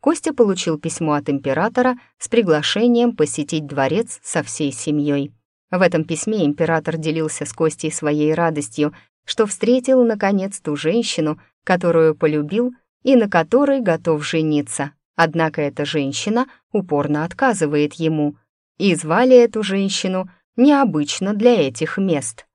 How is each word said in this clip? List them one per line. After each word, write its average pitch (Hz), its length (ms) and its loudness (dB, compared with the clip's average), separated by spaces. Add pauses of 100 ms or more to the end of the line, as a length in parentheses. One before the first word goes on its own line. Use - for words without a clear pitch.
Костя 320 320 -2
получил 190 440 0
письмо 156 360 -4
от 143 160 -2
императора 196 680 -2 (200)
с - 100 -14
приглашением 233 880 2
посетить 151 500 -2
дворец 139 580 -2
со 156 200 -4
всей 143 300 -6
семьей. 147 580 -2 (400)
В 180 100 0
этом 175 220 2
письме 175 420 -2
император 160 520 -2
делился 156 480 -4
с - 80 -14
Костей 160 380 -2
своей 151 420 0
радостью, 151 600 -2 (320)
что - 200 0
встретил, 247 580 2
наконец, 202 560 0
ту 151 160 -4
женщину, 156 640 -2 (240)
которую 165 520 2
полюбил 156 580 -2 (300)
и 269 120 4
на 220 140 4
которой 262 500 2
готов 165 460 0
жениться. 147 680 -2 (240)
Однако 160 460 0
эта 143 240 -4
женщина 160 600 -2 (260)
упорно 151 500 0
отказывает 160 680 0
ему. 151 420 -2 (420)
И 185 180 2
звали 202 420 4
эту 233 260 4
женщину 196 680 -4 (280)
необычно 214 760 2
для 233 220 4
этих 151 420 -2
мест. 175 580 -4